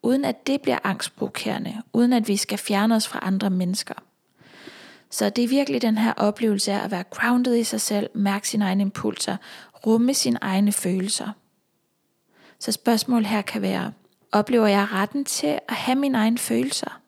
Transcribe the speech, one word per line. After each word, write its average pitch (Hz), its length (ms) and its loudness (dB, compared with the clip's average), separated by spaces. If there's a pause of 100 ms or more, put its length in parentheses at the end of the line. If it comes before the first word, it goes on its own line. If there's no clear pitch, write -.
uden 269 220 2
at - 220 -4
det 277 140 0
bliver - 220 0
angstprovokerende, - 960 -6 (120)
uden 240 200 4
at 233 140 2
vi 202 100 2
skal 202 200 -4
fjerne 220 380 2
os 220 120 0
fra - 140 -8
andre 196 280 0
mennesker. 185 460 -2 (1120)
Så 208 200 0
det 240 140 0
er 233 40 2
virkelig 277 340 2
den 220 160 2
her 220 160 2
oplevelse 208 580 0
af 202 120 -2
at 208 80 -4
være 180 120 -4
grounded 247 520 2
i 233 80 2
sig 220 180 -2
selv, 208 340 -2
mærke 202 340 0
sine 196 160 0
egne 185 160 2
impulser, - 560 -2 (480)
rumme 233 280 4
sine 240 280 0
egne 202 300 2
følelser. 190 580 -2 (1300)
Så - 120 -4
spørgsmål 226 520 2
her 208 180 0
kan 208 200 -6
være, 190 300 -2 (400)
oplever 214 360 4
jeg 202 260 4
retten 214 320 -2
til - 220 -2
at 294 280 -4
have 262 240 0
mine 277 180 0
egne 226 200 2
følelser? - 720 -2